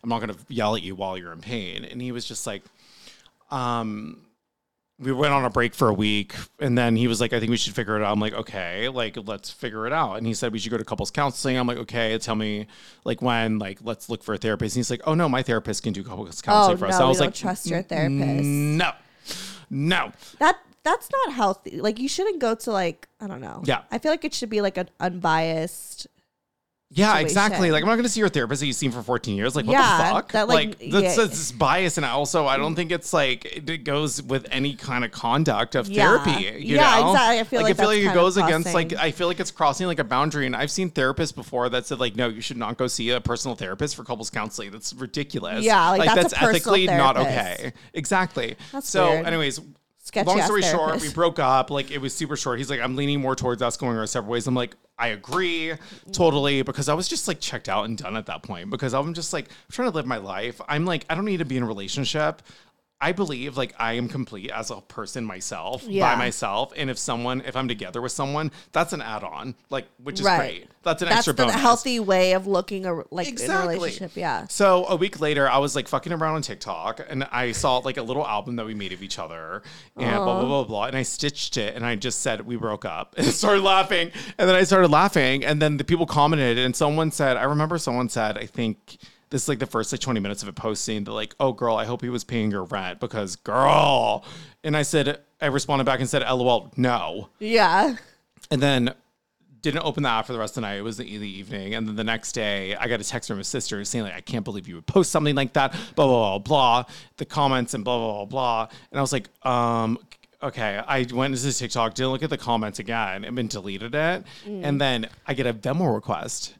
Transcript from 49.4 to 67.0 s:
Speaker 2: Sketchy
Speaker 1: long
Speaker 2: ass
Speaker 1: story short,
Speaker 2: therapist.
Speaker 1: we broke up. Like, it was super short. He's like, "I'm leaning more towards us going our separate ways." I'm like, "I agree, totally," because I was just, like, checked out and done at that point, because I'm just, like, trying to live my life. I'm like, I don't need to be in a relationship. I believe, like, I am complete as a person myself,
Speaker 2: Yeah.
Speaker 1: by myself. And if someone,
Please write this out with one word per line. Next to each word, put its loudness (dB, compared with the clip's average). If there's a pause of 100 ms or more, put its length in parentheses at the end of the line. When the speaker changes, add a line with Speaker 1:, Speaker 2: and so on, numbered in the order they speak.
Speaker 2:
Sketchy -2
Speaker 1:
long 4
Speaker 2:
ass 4
Speaker 1:
story 2
short, 2
Speaker 2:
therapist. -2
Speaker 1:
we -8
broke 2
up. 4
Like, -4
it -6
was -4
super -4
short. -2
He's -6
like, -2
"I'm -2
leaning 0
more 0
towards -2
us 0
going -2
our -2
separate -4
ways." -2
I'm 0
like, -2 (240)
"I 0
agree, -2 (380)
totally," 4
because -4
I 4
was 0
just, -4
like, -4
checked -8
out 0
and -4
done -8
at -8
that -10
point, -10
because -4
I'm -2
just, -8
like, -6 (220)
trying -2
to -6
live -2
my -2
life. -8
I'm 0
like, -2
I 0
don't -4
need -2
to -2
be -4
in 0
a -2
relationship. -4 (580)
I 0
believe, -4
like, -4
I -2
am -2
complete -8
as -8
a -10
person -10
myself, -8
Speaker 2:
Yeah. 4
Speaker 1:
by 2
myself. -2
And -2
if -6
someone, -4